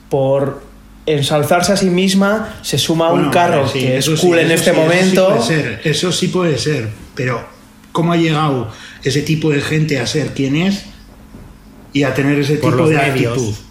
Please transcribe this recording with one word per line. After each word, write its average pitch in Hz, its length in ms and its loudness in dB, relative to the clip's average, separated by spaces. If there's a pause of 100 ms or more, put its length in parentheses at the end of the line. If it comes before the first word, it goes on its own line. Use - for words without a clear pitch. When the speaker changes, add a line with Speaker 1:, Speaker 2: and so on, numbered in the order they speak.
Speaker 1:
por 135 520 0 (440)
ensalzarse 156 680 0
a 190 40 2
sí 190 120 2
misma 196 760 0
se - 140 -4
suma 165 300 0
a 170 40 4
Speaker 2:
Bueno, 170 160 2
Speaker 1:
un 135 60 -2
carro 170 340 2
Speaker 2:
sí, 131 120 -4
Speaker 1:
que 127 180 0
es 139 100 0
Speaker 2:
eso 156 100 0
sí, 180 100 0
Speaker 1:
cool 170 120 4
en 160 120 2
Speaker 2:
eso 165 40 2
Speaker 1:
este 165 160 2
Speaker 2:
sí, 170 60 4
eso - 40 2
sí 160 60 4
Speaker 1:
momento. 185 420 4
Speaker 2:
puede 220 140 2
ser, 127 400 -2
eso 160 280 -2
sí - 180 -2
puede 165 280 0
ser, 131 300 -2 (280)
pero 127 260 -4 (500)
¿cómo 170 220 0
ha 170 40 2
llegado 151 520 0 (340)
ese 139 180 0
tipo 160 300 0
de 143 100 0
gente 151 380 -2
a 117 80 -4
ser 135 260 -2
quien 135 220 -2
es 190 300 -2 (1080)
y 143 100 2
a 131 100 0
tener 143 260 0
ese 143 160 0
Speaker 3:
Por - 180 0
Speaker 2:
tipo 127 100 2
Speaker 3:
los 156 60 4
Speaker 2:
de 156 80 2
Speaker 3:
medios. 127 400 0
Speaker 2:
actitud? 110 180 -4 (160)